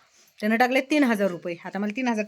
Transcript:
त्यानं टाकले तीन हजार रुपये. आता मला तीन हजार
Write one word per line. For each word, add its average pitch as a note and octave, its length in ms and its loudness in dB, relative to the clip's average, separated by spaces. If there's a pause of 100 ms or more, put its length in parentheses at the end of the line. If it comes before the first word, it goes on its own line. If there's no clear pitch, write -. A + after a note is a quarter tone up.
(400)
त्यानं G#3+ 160 0
टाकले B3+ 260 2
तीन D4 220 2
हजार G3+ 280 2
रुपये. E3+ 240 -8 (100)
आता F#3+ 140 -8
मला G#3 160 -4
तीन B3+ 120 -4
हजार G#3+ 200 0